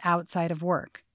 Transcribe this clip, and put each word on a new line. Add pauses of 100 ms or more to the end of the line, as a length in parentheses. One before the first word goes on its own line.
outside
of
work. (120)